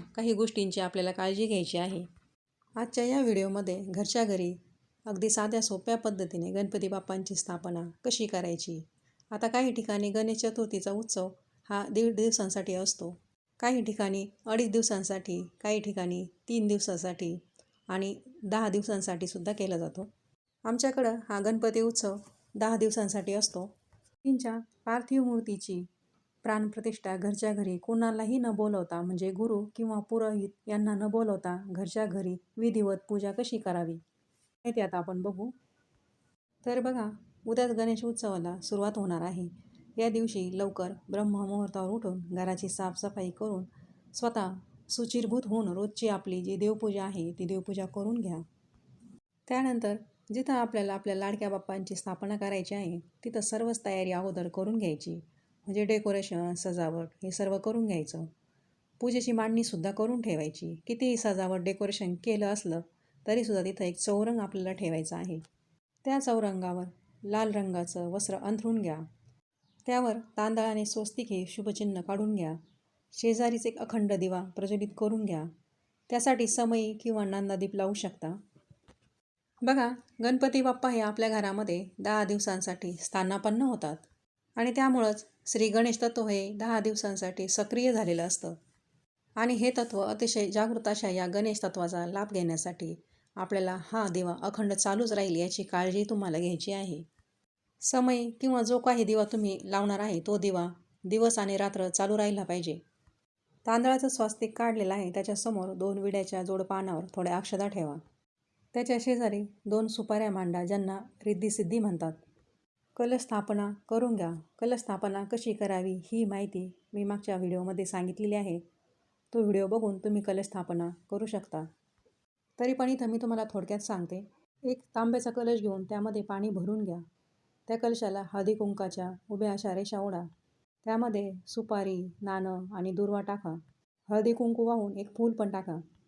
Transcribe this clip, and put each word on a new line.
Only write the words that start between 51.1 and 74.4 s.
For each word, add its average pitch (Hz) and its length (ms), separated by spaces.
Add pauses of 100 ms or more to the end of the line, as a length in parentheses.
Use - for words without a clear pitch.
लाडक्या 202 320
बाप्पांची 190 460
स्थापना 196 420
करायची 202 380
आहे, 175 240 (260)
तिथं 233 160
सर्वच 226 440
तयारी 190 280
अगोदर 180 360
करून 196 300
घ्यायची, 165 420 (460)
म्हणजे 202 180
डेकोरेशन, 196 720
सजावट 170 520 (160)
हे 190 80
सर्व 196 280
करून 220 280
घ्यायचं. 165 380 (760)
पूजेची 247 320
मांडणीसुद्धा 220 580
करून 226 300
ठेवायची. 165 540 (120)
कितीही 233 300
सजावट, 190 440
डेकोरेशन 190 540
केलं 208 320
असलं 185 340 (460)
तरीसुद्धा 214 380
तिथं 190 200
एक 175 140
चौरंग 214 420
आपल्याला 190 320
ठेवायचा 165 440
आहे. 170 220 (640)
त्या 269 140
चौरंगावर 190 640 (400)
लाल 214 300
रंगाचं 180 560
वस्त्र 196 260
अंथरून 220 460
घ्या. 156 160 (880)
त्यावर 247 320 (180)
तांदळाने 220 480
स्वस्तिक 214 460
हे 190 160
शुभचिन्ह 202 540
काढून 202 340
घ्या. 165 200 (580)
शेजारीच 233 540
एक 226 120
अखंड 214 340
दिवा 185 300 (140)